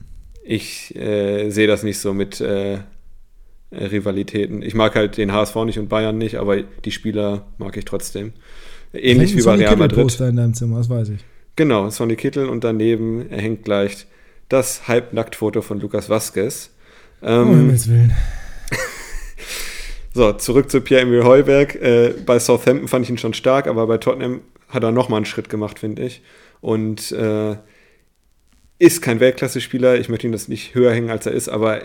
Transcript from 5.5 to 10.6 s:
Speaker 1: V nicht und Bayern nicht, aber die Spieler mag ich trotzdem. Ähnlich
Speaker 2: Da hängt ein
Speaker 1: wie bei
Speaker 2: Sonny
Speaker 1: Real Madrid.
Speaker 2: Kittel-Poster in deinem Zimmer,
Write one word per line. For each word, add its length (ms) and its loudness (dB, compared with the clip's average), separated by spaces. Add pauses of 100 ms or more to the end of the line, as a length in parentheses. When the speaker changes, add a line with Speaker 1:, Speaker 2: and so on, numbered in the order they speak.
Speaker 1:
V 120 -2
nicht 160 -4
und 80 -6
Bayern 300 -2
nicht, 180 -4
aber 260 0
die 300 -10
Spieler 540 -4 (120)
mag 200 -10
ich 80 -10
trotzdem. 480 -8 (580)
Ähnlich 0 -
Speaker 2:
Da 160 -2
hängt 140 6
ein 100 6
Speaker 1:
wie 40 0
bei 80 2
Speaker 2:
Sonny 200 6
Speaker 1:
Real 140 6
Madrid. 140 4
Speaker 2:
Kittel-Poster 380 2
in 60 0
deinem 180 2
Zimmer, 260 -4